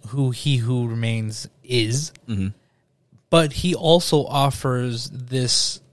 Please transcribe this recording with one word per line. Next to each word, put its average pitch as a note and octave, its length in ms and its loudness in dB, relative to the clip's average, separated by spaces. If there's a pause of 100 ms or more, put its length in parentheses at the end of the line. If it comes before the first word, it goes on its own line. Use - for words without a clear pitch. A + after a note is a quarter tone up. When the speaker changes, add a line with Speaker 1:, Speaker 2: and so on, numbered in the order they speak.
Speaker 1:
who C3 220 0
He C3 280 0
Who A#2+ 300 0
Remains A2+ 600 -4 (160)
is. B2 480 0 (160)
Speaker 2:
Mm-hmm. G2 200 -2 (800)
Speaker 1:
But E3 220 4
he F3+ 220 -2
also D#3+ 520 4
offers B2+ 840 -2
this B2+ 720 -2 (120)